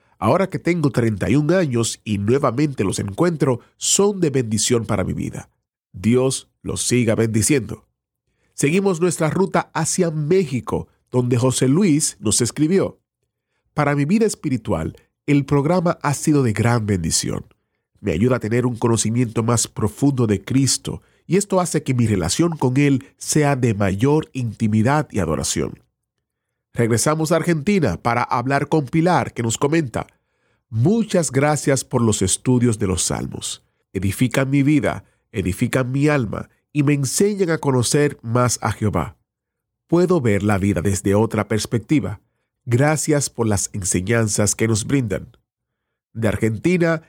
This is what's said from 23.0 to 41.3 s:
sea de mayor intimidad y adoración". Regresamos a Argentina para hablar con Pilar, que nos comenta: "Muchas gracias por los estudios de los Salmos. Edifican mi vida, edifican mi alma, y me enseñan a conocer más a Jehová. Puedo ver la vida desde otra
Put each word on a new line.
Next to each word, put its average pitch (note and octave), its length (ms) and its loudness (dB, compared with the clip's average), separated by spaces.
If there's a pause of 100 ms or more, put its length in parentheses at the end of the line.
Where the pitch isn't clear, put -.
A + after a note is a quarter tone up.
sea C#3+ 400 0
de A#2+ 180 0
mayor G#2 580 0
intimidad A2+ 800 0
y - 80 -4
adoración". D2+ 640 -4 (880)
Regresamos D3+ 600 0
a E3 40 4
Argentina D#3+ 640 0
para A#2 220 0
hablar C3+ 460 -2
con D#3 180 0
Pilar, D#3+ 480 0
que A#2+ 80 -4
nos A2+ 160 -2
comenta: C#3+ 480 -2 (640)
"Muchas F3 640 0
gracias C#3 520 0
por B2 160 -2
los A2 220 2
estudios A#2+ 560 0
de G#2+ 80 -2
los F#2 160 -2
Salmos. - 640 -6 (280)
Edifican B2 560 0
mi C#3 140 2
vida, B2 420 0 (280)
edifican A2+ 580 -2
mi C#3 180 0
alma, A#2+ 400 -2 (240)
y D3 100 0
me D3 120 2
enseñan F#3+ 560 0
a D#3 80 0
conocer C#3+ 640 0
más A#2+ 400 0
a G#2+ 100 -2
Jehová. F#2+ 460 -4 (720)
Puedo F3 320 2
ver G2+ 240 2
la G#2 140 2
vida F#2+ 220 0
desde G2 340 0
otra G#2+ 340 0